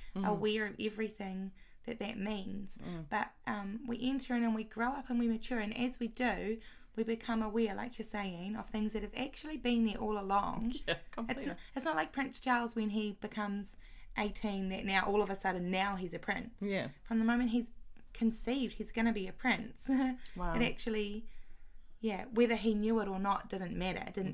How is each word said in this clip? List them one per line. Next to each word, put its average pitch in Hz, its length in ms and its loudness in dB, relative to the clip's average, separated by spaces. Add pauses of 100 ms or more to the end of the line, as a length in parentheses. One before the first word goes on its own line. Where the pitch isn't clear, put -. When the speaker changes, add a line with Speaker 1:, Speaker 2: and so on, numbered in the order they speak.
(160)
Speaker 1:
Mm. 190 120 2
Speaker 2:
aware 214 400 4
of 202 120 -8
everything 208 720 -2 (340)
that 233 140 -4
that 202 200 -4
means. 196 640 -4
Speaker 1:
Mm. 170 260 -6
Speaker 2:
But, 214 220 0 (160)
um, 208 400 -4
we 233 140 -2
enter 254 340 0
in 233 80 2
and 226 120 4
we 220 100 -2
grow 233 240 0
up 277 200 -4
and 240 100 2
we 233 80 4
mature, 226 320 0
and 208 180 -2
as 247 220 0
we 233 100 0
do, 214 480 0 (380)
we 226 80 4
become 226 400 0
aware, 214 320 2
like 233 240 -6
you're 220 80 -6
saying, 196 480 -4
of 214 140 -6
things 214 240 0
that 214 100 -2
have - 140 -6
actually 302 400 -6
been 233 280 4
there 208 120 2
all 214 200 0
along. 202 640 2
Speaker 1:
<laughs> - 80 -8
Yeah, 170 80 2 (160)
completely. 254 320 -2
Speaker 2:
It's 285 60 -2
not, - 80 -4 (180)
it's 269 100 -2
not 311 120 2
like 320 160 0
Prince 269 260 -2
Charles 240 360 2
when 214 160 2
he 208 280 0
becomes 202 560 -2 (420)
eighteen 202 520 0
that 190 160 -2
now 190 200 4
all 208 160 6
of 196 80 2
a 190 60 0
sudden 180 340 0
now 190 280 2
he's 180 160 -4
a 170 60 -4
prince. 180 420 -4
Speaker 1:
Yeah. 196 260 2 (160)
Speaker 2:
From 226 160 2
the 226 60 4
moment 240 240 4
he's 233 220 2 (420)
conceived, 226 640 2
he's 220 160 -6
gonna 233 180 4
be 196 160 0
a - 60 -6
prince. - 560 0
<laughs> 262 480 2
Speaker 1:
Wow. 175 160 2
Speaker 2:
It 233 100 4
actually, 214 640 0 (720)
yeah, 214 340 -2
whether 233 220 6
he 214 180 4
knew 214 280 4
it 196 80 0
or 190 100 -2
not 196 300 0
didn't 185 280 -4
matter. 180 300 0
It 185 60 -8
didn't 185 200 -2